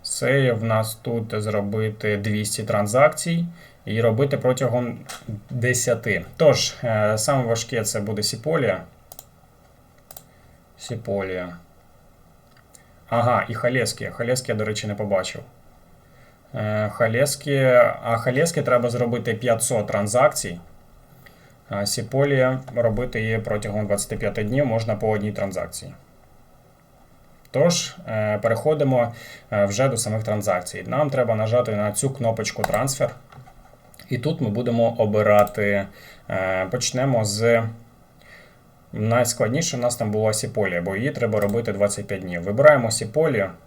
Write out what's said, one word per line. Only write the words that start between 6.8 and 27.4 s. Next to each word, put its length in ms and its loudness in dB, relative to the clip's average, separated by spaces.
е, 340 2
саме 260 2
важке — 400 0
це 160 -2
буде 220 -4
Сіполія. 600 -2
Сіполія. 760 -6
Ага, 400 2
і 60 -6
Халески. 560 -2
Халески 420 -2
я, 60 0
до 60 -2
речі, 220 -4
не 80 -4
побачив. 480 -2
Е, 340 -2
Халески, 760 0
а 140 0
Халески 460 0
треба 280 2
зробити 440 -2
п'ятсот 520 0
транзакцій. 760 2
А 180 -4
Сіполія, 760 2
робити 460 0
її 180 0
протягом 480 -2
двадцяти 300 -2
п'яти 280 -2
днів 220 2
можна 300 0
по 140 0
одній 220 -2
транзакції. 640 -6